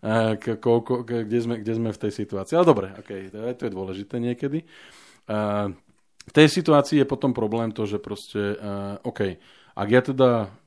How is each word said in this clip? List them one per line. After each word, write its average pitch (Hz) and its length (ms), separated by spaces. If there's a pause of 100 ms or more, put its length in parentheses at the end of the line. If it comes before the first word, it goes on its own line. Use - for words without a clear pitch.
e, 110 320
k-, 110 240
koľko, 120 480
k-, 117 160
kde 107 160
sme, 117 140 (100)
kde 110 80
sme 113 240
v - 80
tej 104 80
situácii. 101 480
Ale 175 80
dobre, 98 240
okej, 95 400
to 107 80
je, 120 160
to - 80
je 107 80
dôležité 95 480
niekedy. 135 400
E, 160 60 (1600)
v - 80
tej 151 160
situácii 151 480
je 135 80
potom 131 240
problém 113 400
to, 107 160
že 101 80
proste, 101 560
e, 101 480
okej, 98 400 (400)
ak 101 80
ja 123 160
teda 131 260 (360)